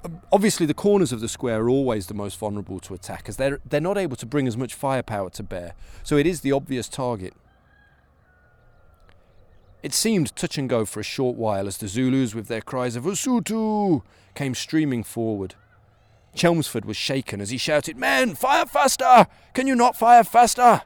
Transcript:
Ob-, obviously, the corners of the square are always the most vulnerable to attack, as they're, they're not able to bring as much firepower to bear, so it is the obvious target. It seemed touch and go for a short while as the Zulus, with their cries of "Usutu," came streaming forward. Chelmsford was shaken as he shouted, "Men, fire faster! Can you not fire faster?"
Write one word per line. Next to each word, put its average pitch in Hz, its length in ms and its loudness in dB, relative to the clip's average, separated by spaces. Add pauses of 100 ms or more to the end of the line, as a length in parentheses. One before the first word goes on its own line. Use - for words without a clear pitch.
Ob-, 170 180 -14 (100)
obviously, 190 360 2
the - 80 0
corners 196 360 2
of 113 100 -6
the 113 80 -6
square 113 340 -2
are 120 60 2
always 123 360 0
the 107 80 -14
most 101 240 -8
vulnerable 101 440 -8
to - 120 -14
attack, - 340 -14
as 107 100 -10
they're, 139 300 -2
they're 147 140 -2
not 196 160 -2
able 160 200 -4
to - 100 -12
bring 139 200 0
as 110 100 -4
much 123 180 -6
firepower 117 560 -4
to - 100 -14
bear, 87 320 -10 (300)
so 151 140 0
it 143 100 4
is 175 140 -2
the 135 100 -2
obvious 135 360 -4
target. 120 460 -8 (2500)
It 151 120 -8
seemed 196 420 0
touch - 240 -6
and 131 100 -4
go 113 160 0
for - 140 -10
a 104 40 -8
short 123 320 -2
while 107 300 -2
as 98 120 -8
the 107 100 -10
Zulus, 127 480 0
with 107 120 -8
their 113 140 -6
cries 123 340 -6
of 135 100 -8
"Usutu," 208 1000 0 (320)
came 139 180 -4
streaming 139 500 -2
forward. 107 520 -6 (800)
Chelmsford 160 500 0
was 104 120 -8
shaken 131 440 -6
as 101 80 -8
he 127 80 -8
shouted, 156 400 -2
"Men, 262 380 0
fire 294 320 2
faster! 254 580 6 (280)
Can 262 120 0
you 269 100 2
not 240 200 4
fire 233 280 8
faster?" 240 640 6